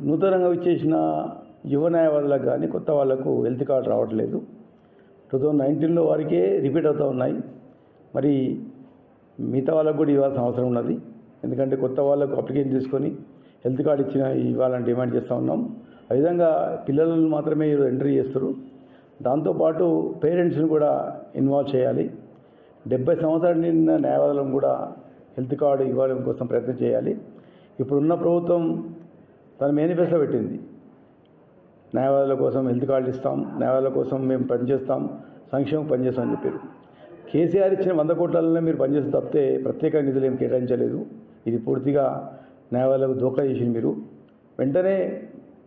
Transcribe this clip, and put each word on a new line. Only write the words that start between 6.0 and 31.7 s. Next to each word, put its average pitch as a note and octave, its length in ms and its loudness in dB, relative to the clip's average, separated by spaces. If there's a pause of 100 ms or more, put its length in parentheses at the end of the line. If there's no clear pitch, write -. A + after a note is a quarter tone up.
వారికే E3 560 2
రిపీట్ C#3+ 260 0
అవుతూ D3 220 0
ఉన్నాయి. B2+ 280 -2 (800)
మరి C3 460 0 (800)
మిగతా C3 340 0
వాళ్ళకు D#3 220 2
కూడా D3 160 2
ఇవ్వాల్సిన C#3 300 2
అవసరం B2 240 0
ఉన్నది. B2 320 0 (460)
ఎందుకంటే C3 320 0
కొత్త C3 240 -2
వాళ్ళకు C#3+ 320 2
అప్లికేషన్ C3 460 -2
తీసుకొని C3 320 -2 (540)
హెల్త్ C3 180 0
కార్డు C#3+ 200 2
ఇచ్చిన C3+ 240 0
ఇవ్వాలని B2 580 0
డిమాండ్ A#2+ 300 0
చేస్తూ B2+ 200 -2
ఉన్నాం. C3+ 420 -2 (340)
ఆ - 40 0
విధంగా D#3+ 760 2
పిల్లలను D#3+ 400 4
మాత్రమే D3+ 440 0
ఈరోజు C#3+ 160 4
ఎంట్రీ C3+ 280 2
చేస్తారు. C3+ 380 0 (680)
దాంతోపాటు D#3+ 920 0 (100)
పేరెంట్స్ని D#3+ 440 2
కూడా C#3+ 520 0 (160)
ఇన్వాల్వ్ C3+ 400 2
చేయాలి. B2+ 340 0 (800)
డెబ్బై B2+ 260 2
సంవత్సరాలు E3 440 2
నిండిన D#3+ 380 4
న్యాయవాదులను C#3 560 2
కూడా C3+ 420 -2 (440)
హెల్త్ C3 220 -4
కార్డు C#3 240 2
ఇవ్వడం C3 380 0
కోసం B2+ 240 -4
ప్రయత్నం A#2+ 360 -2
చేయాలి. A#2+ 380 0 (600)
ఇప్పుడున్న C#3+ 340 0
ప్రభుత్వం E3+ 800 0 (680)
తన C#3 100 0
మేనిఫెస్టో E3 480 2
పెట్టింది, B2+ 420 -2 (1300)